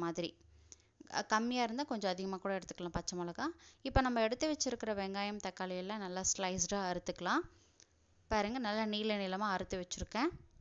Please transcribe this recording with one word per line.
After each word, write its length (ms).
மாதிரி. 260
அ, 100
கம்மியா 340
இருந்தா 240
கொஞ்சம் 220
அதிகமா 320
கூட 120
எடுத்துக்கலாம் 400
பச்சை 220
மிளகா. 260
இப்ப 180
நம்ம 200
எடுத்து 260
வச்சிருக்கிற 480
வெங்காயம், 440
தக்காளி 380
எல்லாம் 220
நல்லா 260
ஸ்லைஸ்டா 480
அறுத்துக்கலாம். 560
பாருங்க, 320
நல்லா 200
நீள 260
நீளமா 360
அறுத்து 260
வச்சிருக்கேன். 480